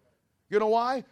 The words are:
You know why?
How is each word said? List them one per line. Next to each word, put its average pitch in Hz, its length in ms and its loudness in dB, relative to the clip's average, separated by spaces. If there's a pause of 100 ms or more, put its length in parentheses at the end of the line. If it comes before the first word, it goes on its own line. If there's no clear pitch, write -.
(500)
You 208 80 0
know 214 120 0
why? 240 420 0